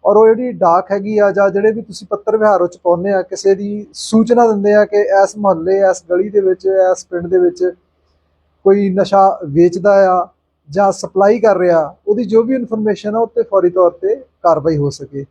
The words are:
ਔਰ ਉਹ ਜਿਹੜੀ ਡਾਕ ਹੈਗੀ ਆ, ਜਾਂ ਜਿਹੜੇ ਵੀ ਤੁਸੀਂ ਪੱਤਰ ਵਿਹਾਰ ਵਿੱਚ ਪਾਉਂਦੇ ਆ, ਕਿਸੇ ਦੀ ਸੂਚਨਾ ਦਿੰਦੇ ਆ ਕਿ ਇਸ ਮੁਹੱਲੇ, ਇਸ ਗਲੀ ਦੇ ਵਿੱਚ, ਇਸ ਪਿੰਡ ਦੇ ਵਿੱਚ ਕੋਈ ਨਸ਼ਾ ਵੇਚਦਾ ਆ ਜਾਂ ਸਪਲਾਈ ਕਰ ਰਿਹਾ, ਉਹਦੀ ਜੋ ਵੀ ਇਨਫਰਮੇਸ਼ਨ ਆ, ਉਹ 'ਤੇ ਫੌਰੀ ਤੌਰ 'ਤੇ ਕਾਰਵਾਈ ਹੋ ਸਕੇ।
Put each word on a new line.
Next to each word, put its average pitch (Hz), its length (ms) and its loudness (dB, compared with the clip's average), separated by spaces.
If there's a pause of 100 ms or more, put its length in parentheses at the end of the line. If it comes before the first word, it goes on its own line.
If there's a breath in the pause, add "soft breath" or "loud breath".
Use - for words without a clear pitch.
ਔਰ 202 120 2
ਉਹ 220 100 6
ਜਿਹੜੀ 233 260 0
ਡਾਕ 175 400 0
ਹੈਗੀ 208 260 -4
ਆ, 202 120 2
ਜਾਂ 196 200 0
ਜਿਹੜੇ 208 220 0
ਵੀ 220 100 -8
ਤੁਸੀਂ - 280 -18
ਪੱਤਰ 208 260 -4
ਵਿਹਾਰ 208 260 2
ਵਿੱਚ 175 200 -6
ਪਾਉਂਦੇ 175 300 -2
ਆ, 185 100 -2
ਕਿਸੇ 196 320 -2
ਦੀ 202 380 -8
ਸੂਚਨਾ 226 540 0
ਦਿੰਦੇ 208 280 0
ਆ 208 100 4
ਕਿ 208 120 -4
ਇਸ 196 420 0
ਮੁਹੱਲੇ, 190 400 0 (120)
ਇਸ 185 200 -6
ਗਲੀ 185 180 -2
ਦੇ 202 120 0
ਵਿੱਚ, 185 260 -2
ਇਸ 185 440 0
ਪਿੰਡ 175 160 -8
ਦੇ 180 120 0
ਵਿੱਚ 180 340 0 (920)
ਕੋਈ 196 260 2
ਨਸ਼ਾ 196 540 2
ਵੇਚਦਾ 180 720 2
ਆ 175 100 -4 (420)
ਜਾਂ 196 220 0
ਸਪਲਾਈ 196 480 0
ਕਰ 202 180 2
ਰਿਹਾ, 170 380 0 (120)
ਉਹਦੀ 214 160 -2
ਜੋ 220 180 2
ਵੀ 254 120 -2
ਇਨਫਰਮੇਸ਼ਨ 214 600 -4
ਆ, 226 40 -2
ਉਹ 233 80 0
'ਤੇ 226 160 -4
ਫੌਰੀ 185 280 0
ਤੌਰ 175 200 2
'ਤੇ 196 260 -4
ਕਾਰਵਾਈ 160 600 -2
ਹੋ 143 140 -2
ਸਕੇ। 139 400 -14